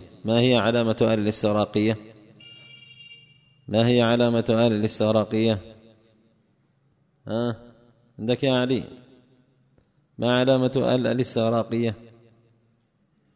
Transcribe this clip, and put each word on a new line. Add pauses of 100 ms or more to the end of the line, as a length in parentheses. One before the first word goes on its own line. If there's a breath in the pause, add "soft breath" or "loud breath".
(260)
ما
هي
علامة
ال
الاستغراقية؟ (1700)
ما
هي
علامة
ال
الاستغراقية؟ (1500)
ها؟ (460)
عندك
يا
علي؟ (1300)
ما
علامة
ال
الاستغراقية؟ (1400)